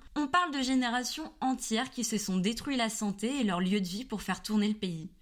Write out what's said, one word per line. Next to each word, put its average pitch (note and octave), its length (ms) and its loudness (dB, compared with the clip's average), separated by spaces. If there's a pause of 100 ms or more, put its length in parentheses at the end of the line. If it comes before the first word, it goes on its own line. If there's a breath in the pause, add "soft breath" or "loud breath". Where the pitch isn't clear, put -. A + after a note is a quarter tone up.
(180 loud breath)
on D4 100 2
parle F4 260 2
de C#4 80 0
générations B3+ 800 0
entières B3+ 520 0
qui A#3+ 120 -4
se A3+ 140 -2
sont F#3+ 180 -2
détruites A#3 420 0
la A3+ 120 2
santé G#3+ 500 -2
et A#3 60 2
leur F3+ 160 2
lieu F#3+ 180 2
de F#3 80 0
vie G3+ 160 -6
pour G#3+ 200 -6
faire - 200 -4
tourner G#3 240 4
le G#3+ 60 2
pays. E3+ 360 -4 (120)